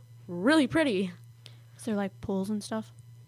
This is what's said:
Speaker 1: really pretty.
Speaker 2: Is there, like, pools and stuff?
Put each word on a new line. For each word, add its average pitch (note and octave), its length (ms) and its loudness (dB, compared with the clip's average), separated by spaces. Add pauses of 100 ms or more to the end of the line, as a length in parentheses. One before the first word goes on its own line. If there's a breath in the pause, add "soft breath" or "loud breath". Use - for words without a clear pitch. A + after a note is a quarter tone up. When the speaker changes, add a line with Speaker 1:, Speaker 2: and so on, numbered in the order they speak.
(260)
Speaker 1:
really A#3+ 400 4
pretty. G#3 460 2 (640 loud breath)
Speaker 2:
Is - 80 -20
there, A3 120 -2
like, G3 260 -4
pools F#3+ 260 -2
and G#3 160 -4
stuff? A3 300 -8 (340)